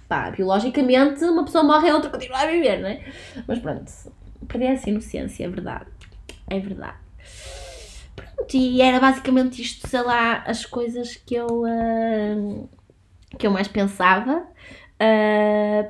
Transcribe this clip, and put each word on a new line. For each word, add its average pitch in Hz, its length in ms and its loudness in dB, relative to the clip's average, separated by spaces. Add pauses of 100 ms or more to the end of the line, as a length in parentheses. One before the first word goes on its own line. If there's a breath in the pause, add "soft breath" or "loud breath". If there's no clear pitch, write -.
Pá, 131 240 -4
biologicamente 254 960 2
uma 339 180 2
pessoa 311 220 2
morre 302 220 6
e 311 40 6
a 302 40 4
outra 302 140 0
continua 254 300 -8
a 294 80 2
viver, 302 320 2
não 185 80 -6
é? 220 140 -8 (440 loud breath)
Mas 226 140 -4
pronto, - 320 -8 (560)
perdi 247 180 -2
essa 254 240 0
inocência, - 560 -6
é 175 40 -6
verdade. - 360 -10 (640)
É 196 100 -4
verdade. 196 380 -10 (1160 loud breath)
Pronto, - 400 -10
e 254 260 4
era 254 180 6
basicamente 254 640 2
isto, - 280 -10
sei 254 120 -2
lá, 240 360 0 (100)
as 226 180 -6
coisas 240 520 -6
que - 180 -6
eu, 233 300 -2
ah, 226 1000 -2 (720)
que - 80 -2
eu 202 60 2
mais 196 160 0
pensava. 202 760 2 (540 loud breath)
Ah, 214 920 4